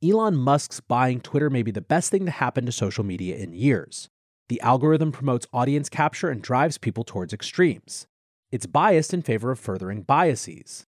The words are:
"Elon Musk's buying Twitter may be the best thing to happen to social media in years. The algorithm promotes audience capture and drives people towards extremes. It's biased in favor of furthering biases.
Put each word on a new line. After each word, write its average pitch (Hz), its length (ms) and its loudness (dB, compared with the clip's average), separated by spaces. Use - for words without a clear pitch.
"Elon 208 320 4
Musk's 139 440 2
buying 123 420 0
Twitter 147 280 0
may 123 140 0
be 107 80 -2
the 98 100 -6
best 165 300 0
thing 196 140 2
to 170 60 -4
happen 127 360 -2
to 123 40 -4
social 104 320 -2
media 92 320 -4
in 87 180 -10
years. 104 560 -2
The 120 140 -6
algorithm 147 500 4
promotes 127 400 -2
audience 139 380 0
capture 156 400 -2
and 117 140 -4
drives 139 340 0
people 113 260 -4
towards 92 300 -8
extremes. - 720 -2
It's 113 160 -6
biased 160 440 4
in 175 120 -4
favor 117 260 -2
of 127 100 -4
furthering 95 440 -6
biases. - 840 0